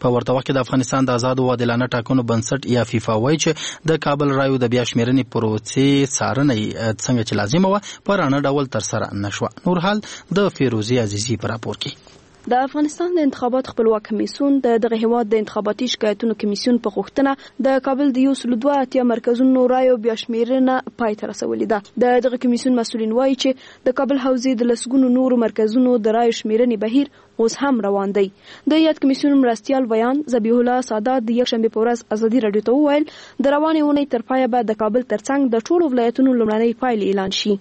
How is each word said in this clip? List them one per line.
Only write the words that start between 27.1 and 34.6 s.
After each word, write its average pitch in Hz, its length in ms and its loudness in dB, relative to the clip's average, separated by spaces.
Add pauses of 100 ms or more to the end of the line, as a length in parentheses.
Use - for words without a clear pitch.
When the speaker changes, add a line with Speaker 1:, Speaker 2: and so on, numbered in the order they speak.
Speaker 2:
اوس 226 240 0
هم 254 260 0
روان 196 280 -2
دی. 202 100 4 (460)
د 311 100 4
یاد 311 220 2
کمیسیون 277 380 2
مرستیال 247 500 0
ویان 247 320 0 (120)
ذبیح 226 260 2
الله 247 260 0
سادات 220 400 -2
د 233 120 0
یکشنبې 226 360 0
په 220 80 2
ورځ 233 340 -2
ازادي 226 280 2
راډیو 208 240 0
ته 262 100 4
وویل، 294 260 2 (380)
د 277 120 2
روانې 311 280 2
اونۍ 294 220 2 (100)
تر 226 160 -4
پایه 262 240 0
به 240 160 0